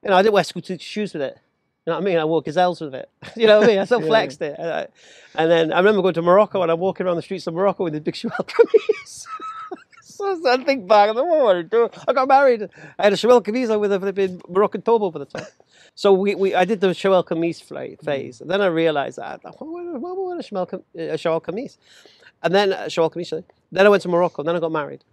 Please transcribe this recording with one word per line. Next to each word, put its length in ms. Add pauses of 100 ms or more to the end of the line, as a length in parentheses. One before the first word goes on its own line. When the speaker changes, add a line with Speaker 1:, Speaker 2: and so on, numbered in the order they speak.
Speaker 1:
You 80
know, 40
I 60
didn't 140
wear 80
school 180
t-, 160
shoes 360
with 100
it. 140 (480)
You 60
know 80
what 40
I 20
mean? 120
I 80
wore 160
gazelles 400
with 120
it. 160 (140)
<laughs> 120
You 120
know 120
what 60
I 20
mean? 120
I 60
still 160
Speaker 2:
<laughs> 0
Yeah, 60
Speaker 1:
flexed 340
Speaker 2:
yeah. 60
Speaker 1:
it. 120
And 120
I, 160 (480)
and 160
then 220
I 40
remember 240
going 140
to 60
Morocco, 400
and 100
I'm 80
walking 260
around 120
the 40
streets 260
of 80
Morocco 300
with 100
a 60
big 140
<laughs> 60
Shawal 240
kameez. 880
<laughs> 60 (640)
So, 400
so 100
I 120
think 240
back, 240
I 20
thought, 140
"What 140
am 160
I 40
doing?" 280 (180)
I 60
got 140
married. 400 (300)
I 60
had 100
a 20
Shawal 280
kameez 360
with 120
a 80
flipping 500
Moroccan 320
tobe 220
over 160
the 60
top. 200 (480)
So 200
we, 200
we, 220
I 100
did 160
the 60
Shawal 360
kameez 380
fla-, 200
Speaker 2:
Mm. 220
Speaker 1:
phase. 380
And 80
then 120
I 40
realized 540
that, 260
I 60
thought, 160
"Why, 160
why 300
would 100
I 40
wear 120
a 20
Shawal 260
kam-, 160 (120)
a 220
Shawal 260
kameez?" 340 (640)
And 140
then, 180
uh, 120
Shawal 280
kameez, 140
sorry. 160 (280)
Then 140
I 40
went 140
to 60
Morocco. 320
Then 140
I 40
got 120
married 420